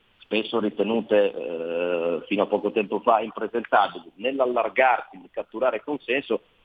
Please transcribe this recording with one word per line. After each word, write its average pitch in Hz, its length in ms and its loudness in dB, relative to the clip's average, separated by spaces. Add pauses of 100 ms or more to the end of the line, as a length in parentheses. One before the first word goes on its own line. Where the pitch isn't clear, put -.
(180)
spesso 110 420 -4
ritenute, 104 720 2
eh, 85 960 -2
fino 101 160 2
a 87 40 0
poco 101 240 0
tempo 104 280 -2
fa 113 220 4
impresentabili, 107 920 -2
nell'allargarsi, 123 1000 0
nel 90 160 -20
catturare 120 500 -4
consenso, 135 600 -4 (240)